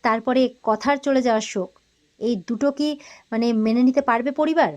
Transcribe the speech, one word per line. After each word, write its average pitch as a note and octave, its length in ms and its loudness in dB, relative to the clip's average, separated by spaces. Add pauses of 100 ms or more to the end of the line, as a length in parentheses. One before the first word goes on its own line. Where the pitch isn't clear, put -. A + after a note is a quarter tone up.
তারপরে B3 380 0 (220)
কথার A3+ 340 0
চলে C4+ 240 0
যাওয়ার A3 320 0
শোক, F#3 180 -6 (480)
এই A#3+ 140 -2 (140)
দুটো A#3+ 240 -2
কি C#4+ 180 -4 (400)
মানে A#3 240 -2
মেনে A3 300 2
নিতে B3+ 180 2
পারবে B3 300 0
পরিবার? D4+ 460 0